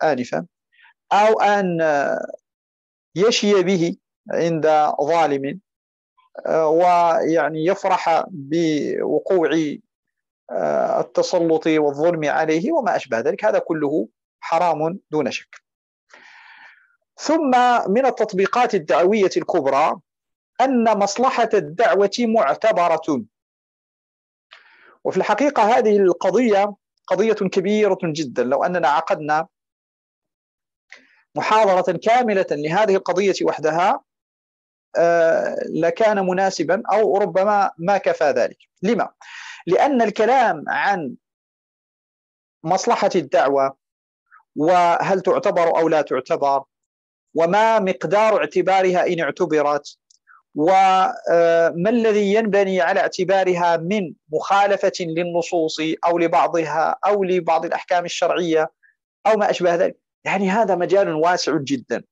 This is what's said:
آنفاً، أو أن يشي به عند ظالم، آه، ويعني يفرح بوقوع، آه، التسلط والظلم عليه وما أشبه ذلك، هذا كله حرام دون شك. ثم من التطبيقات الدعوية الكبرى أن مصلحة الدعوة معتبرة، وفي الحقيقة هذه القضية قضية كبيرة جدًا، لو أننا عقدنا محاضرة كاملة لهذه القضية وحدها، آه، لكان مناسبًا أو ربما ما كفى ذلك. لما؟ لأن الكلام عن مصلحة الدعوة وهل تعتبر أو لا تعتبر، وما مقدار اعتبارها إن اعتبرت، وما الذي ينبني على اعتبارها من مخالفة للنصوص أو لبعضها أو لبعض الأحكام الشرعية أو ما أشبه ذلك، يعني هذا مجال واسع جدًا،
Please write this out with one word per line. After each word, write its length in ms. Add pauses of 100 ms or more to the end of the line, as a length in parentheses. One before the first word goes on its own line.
آنفاً، 440 (640)
أو 300
أن 360 (1400)
يشي 480
به 340 (340)
عند 360 (340)
ظالم، 580 (840)
آه، 220
ويعني 960
يفرح 640
بوقوع، 1200 (1040)
آه، 480
التسلط 680
والظلم 580
عليه 460
وما 240
أشبه 240
ذلك، 260
هذا 140
كله 480 (320)
حرام 600 (120)
دون 200
شك. 240 (1600)
ثم 340 (360)
من 180
التطبيقات 680
الدعوية 640
الكبرى 580 (640)
أن 360
مصلحة 560
الدعوة 680
معتبرة، 1040 (1800)
وفي 140
الحقيقة 600
هذه 200
القضية 800 (320)
قضية 260
كبيرة 720
جدًا، 400
لو 200
أننا 240
عقدنا 600 (1900)
محاضرة 600
كاملة 540
لهذه 440
القضية 380 (100)
وحدها، 600 (920)
آه، 580 (140)
لكان 560
مناسبًا 640
أو 260
ربما 600
ما 200
كفى 340
ذلك. 260 (240)
لما؟ 280 (580)
لأن 340
الكلام 640
عن 480 (1500)
مصلحة 520
الدعوة 600 (800)
وهل 680
تعتبر 560
أو 100
لا 140
تعتبر، 600 (720)
وما 460
مقدار 580
اعتبارها 720
إن 120
اعتبرت، 800 (600)
وما 1300
الذي 440
ينبني 480
على 180
اعتبارها 760
من 360 (160)
مخالفة 720
للنصوص 760 (300)
أو 100
لبعضها 880
أو 180
لبعض 420
الأحكام 400
الشرعية 680 (560)
أو 100
ما 120
أشبه 260
ذلك، 220 (260)
يعني 260
هذا 260
مجال 380
واسع 440
جدًا، 540